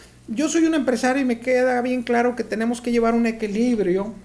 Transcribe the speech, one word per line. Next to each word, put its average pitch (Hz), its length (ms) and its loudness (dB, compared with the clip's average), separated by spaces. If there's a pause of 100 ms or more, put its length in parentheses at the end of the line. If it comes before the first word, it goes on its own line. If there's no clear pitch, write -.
(280)
yo 269 220 -2
soy 320 160 2
un 320 100 2
empresario 254 460 0
y 262 40 0
me 233 140 0
queda 254 420 2
bien 247 220 -2
claro 240 320 0
que 233 80 -4
tenemos 233 380 -4
que 240 100 -4
llevar 233 220 2
un 233 140 2
equilibrio 214 840 0 (120)